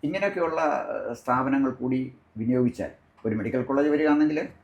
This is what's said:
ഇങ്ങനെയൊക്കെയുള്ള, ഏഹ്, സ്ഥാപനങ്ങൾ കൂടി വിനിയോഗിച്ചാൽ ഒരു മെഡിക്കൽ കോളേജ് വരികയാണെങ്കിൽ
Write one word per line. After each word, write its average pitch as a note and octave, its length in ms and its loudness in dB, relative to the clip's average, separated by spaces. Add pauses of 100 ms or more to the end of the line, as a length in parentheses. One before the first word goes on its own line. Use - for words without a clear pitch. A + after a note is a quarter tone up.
ഇങ്ങനെയൊക്കെയുള്ള, E3+ 580 -2 (320)
ഏഹ്, A2+ 220 -6
സ്ഥാപനങ്ങൾ C3 560 2
കൂടി B2+ 420 -4 (240)
വിനിയോഗിച്ചാൽ A#2+ 560 0 (340)
ഒരു G#2+ 80 0
മെഡിക്കൽ A#2 280 -2
കോളേജ് C#3 260 0
വരികയാണെങ്കിൽ D3+ 600 2 (160)